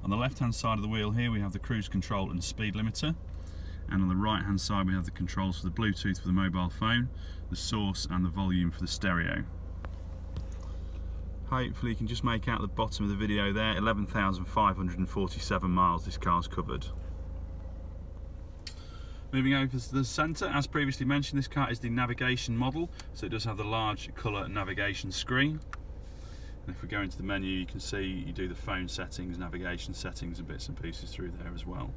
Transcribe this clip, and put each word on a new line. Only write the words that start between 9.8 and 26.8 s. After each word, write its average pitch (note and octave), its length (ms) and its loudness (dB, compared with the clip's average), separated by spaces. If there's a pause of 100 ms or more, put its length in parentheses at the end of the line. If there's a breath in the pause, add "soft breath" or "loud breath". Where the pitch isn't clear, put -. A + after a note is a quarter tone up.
Hopefully B2 420 0
you A2 60 0
can A2+ 80 -2
just A#2 180 -2
make A2+ 240 0
out A#2+ 140 0
the G#2 60 0
bottom - 380 0
of G2+ 40 2
the G2+ 80 0
video G#2 340 2
there, G#2+ 240 2
eleven G#2 300 2
thousand F#2+ 400 2
five G2 320 6
hundred F2+ 220 0
and F#2 100 2
forty-seven F#2 600 2
miles F2+ 340 6
this E2+ 100 -4
car's F2 320 2
covered. C#2 380 -2 (2500 loud breath)
Moving C3+ 240 6
over C3+ 240 4
to - 140 -6
the C3+ 120 4
centre, D#3 420 2
as C#3+ 200 2
previously C#3 400 2
mentioned, C#3+ 320 2
this C3 80 0
car C3 240 2
is A#2 80 -2
the A#2+ 100 -2
navigation B2 680 2
model, C3+ 360 2 (220 loud breath)
so - 120 -6
it F#2+ 40 -2
does A2 160 -2
have G#2+ 120 -2
the G#2+ 60 -2
large G#2+ 500 0
colour G2+ 340 -2
navigation G2 640 -2
screen. C#3 480 2 (1080 loud breath)
And F#2 80 -6
if - 80 -8